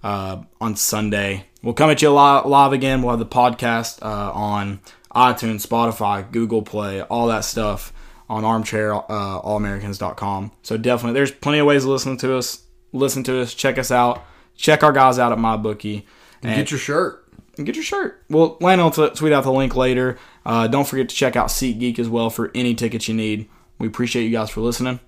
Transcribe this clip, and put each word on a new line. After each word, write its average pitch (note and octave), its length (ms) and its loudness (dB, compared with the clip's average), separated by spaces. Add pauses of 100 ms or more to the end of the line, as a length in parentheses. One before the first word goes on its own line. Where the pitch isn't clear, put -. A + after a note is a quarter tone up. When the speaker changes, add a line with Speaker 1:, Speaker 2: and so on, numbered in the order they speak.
Speaker 1:
uh, F#2+ 380 -6 (200)
on A2 140 -4
Sunday. G2+ 680 -2 (180)
We'll A#2 100 -4
come D3+ 160 4
at D3 120 2
you D3+ 100 6
li-, C#3+ 40 6 (300)
live C#3 260 6
again. C3+ 300 0
We'll B2 160 0
have - 20 -4
the A2+ 60 -4
podcast, A#2 760 0
uh, G#2 300 -6
on G2+ 480 -4 (340)
iTunes, A#2+ 540 2
Spotify, A2 640 -2
Google A2+ 300 0
Play, G2+ 400 -6
all A#2 260 -2
that A2 160 0
stuff G#2 480 -4 (380)
on G#2+ 160 -4
armchair, G#2+ 480 -2
uh, G#2 60 -2 (400)
all G#2 180 -4
americans G2+ 400 -6
dot G2 180 -6
com. G2+ 360 -6 (100)
So A2 160 -6
definitely, A#2+ 400 -2
there's C#3 140 2
plenty D3 280 -2
of D3 60 4
ways C#3+ 180 4
to C3 60 0
listen C3 280 -2
to C3 200 -2
us. - 240 -6 (320)
Listen C3 300 -2
to B2+ 180 -2
us, A#2 140 -6
check C3 240 0
us B2 120 -4
out, A#2+ 320 2 (320)
check D3+ 280 4
our D3+ 100 8
guys C3 260 6
out A#2+ 120 4
at A2+ 80 0
MyBookie. G#2+ 640 -4 (400)
Speaker 2:
And A#2 80 -4
Speaker 1:
And A2 40 0
Speaker 2:
get C3+ 160 -2
your C#3 80 -4
shirt. - 460 -2 (320)
Speaker 1:
and D3+ 80 -8
get E4 100 -4
your D#4+ 80 -8
shirt. - 460 -6
Well, D#3+ 320 2
Landon F3+ 240 4
will D#3 240 2
t-, - 60 -8
tweet D3+ 180 2
out C3+ 100 4
the C3+ 80 0
link C3 240 0
later. B2+ 420 0 (280)
Uh, A#2 220 0
don't A#2 200 0
forget C3 220 -2
to - 60 -10
check B2+ 200 0
out G2+ 120 2
SeatGeek A#2+ 520 -4
as A#2 80 -2
well A2+ 220 -2
for A2 260 -6
any B2 200 0
tickets A2+ 340 -4
you A2 60 -2
need. G#2+ 340 -4 (300)
We A2+ 80 -4
appreciate A#2+ 380 -4
you A2+ 60 -2
guys A2+ 200 -2
for A2 100 -6
listening. B2 460 -2